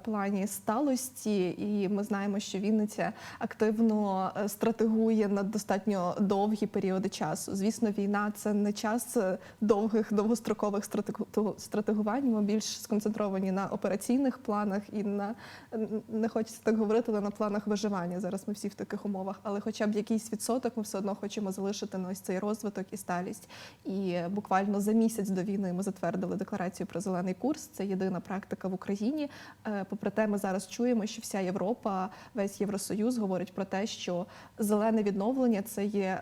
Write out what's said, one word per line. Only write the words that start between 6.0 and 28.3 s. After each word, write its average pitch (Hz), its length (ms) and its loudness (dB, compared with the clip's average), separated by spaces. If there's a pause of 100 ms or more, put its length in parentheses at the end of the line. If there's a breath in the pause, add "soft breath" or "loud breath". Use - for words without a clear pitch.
довгі 208 480 4
періоди 190 420 0
часу. 160 460 -4
Звісно, 208 420 2
війна — 202 380 0
це 208 180 -2
не 208 200 2
час, 233 440 -2
е, 185 200 2 (240 loud breath)
довгих, 214 520 4
довгострокових 208 720 2
стратегу-, - 480 -4
того, 208 260 0
стратегувань. 214 720 0
Ми 214 100 4
більш 208 400 0
сконцентровані 202 720 0
на 190 160 0
операційних 240 680 0
планах 208 440 0 (100)
і 208 120 -2
на, 202 320 -2 (380 loud breath)
н-, 220 140 -2 (220)
не 220 200 0
хочеться - 340 -4
так 220 140 4
говорити, 220 340 4
але 208 100 2
на 202 100 -2
планах 208 360 0
виживання. 196 520 0
Зараз 190 280 -4
ми 208 60 -2
всі 202 140 -6
в 196 60 -4
таких - 320 -6
умовах. 196 380 -4
Але 202 160 -2
хоча 214 280 0
б 214 80 2
якийсь 214 360 0
відсоток 233 460 0
ми 208 60 -2
все 208 140 -4
одно 196 180 0
хочемо 202 360 -4
залишити 196 460 -4
на 185 120 -2
ось 190 100 -6
цей 185 200 -2
розвиток 202 520 -2
і 208 60 -8
сталість. 180 520 -4 (360 loud breath)
І 190 340 0 (100)
буквально 202 520 2
за 208 100 2
місяць 226 380 4
до 185 140 2
війни 196 300 0
ми 185 100 -2
затвердили 185 520 -2
декларацію 214 520 -4
про - 120 -4
зелений 185 340 -2
курс. 277 340 -2
Це - 180 -6
єдина 185 340 0
практика - 480 -6